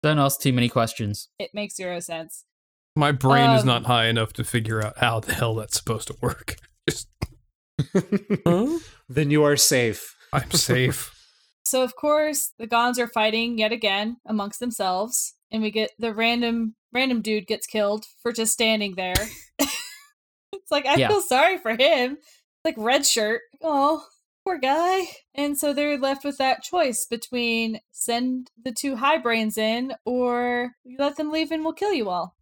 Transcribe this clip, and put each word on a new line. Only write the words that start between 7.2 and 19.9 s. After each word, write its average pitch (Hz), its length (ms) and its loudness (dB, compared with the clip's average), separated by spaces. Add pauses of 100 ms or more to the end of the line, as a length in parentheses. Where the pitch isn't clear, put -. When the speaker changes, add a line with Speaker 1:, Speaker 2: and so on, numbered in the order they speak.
Speaker 4:
<laughs> 190 720 -2
Speaker 3:
huh? 233 320 2 (300)
Speaker 4:
Then 143 220 0
you 151 120 6
are 143 140 4
safe. 120 580 0 (160)
Speaker 3:
I'm 135 200 -2
safe. - 680 0
<laughs> - 100 -20 (360)
Speaker 2:
So, 254 200 0
of 247 120 -4
course, 302 640 0
the 226 100 -10
Gons 240 320 2
are 240 80 0
fighting 226 500 0
yet 214 140 0
again 220 540 -2
amongst 208 340 -4
themselves, 214 760 -4 (160)
and 220 100 -4
we 214 100 -2
get 214 280 -2
the 226 140 -4
random, 233 640 -2 (160)
random 254 300 0
dude 214 260 -2
gets 214 200 -4
killed 214 360 -2 (180)
for 233 120 -4
just 226 180 0
standing 214 440 2
there. 185 180 -4 (460)
<laughs> 277 80 0 (840)